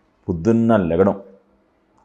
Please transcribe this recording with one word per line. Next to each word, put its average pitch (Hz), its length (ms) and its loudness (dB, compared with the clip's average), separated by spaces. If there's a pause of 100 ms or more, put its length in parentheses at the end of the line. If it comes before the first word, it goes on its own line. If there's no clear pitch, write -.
(280)
పొద్దున్న 113 480 0
లెగడం. 92 440 0 (840)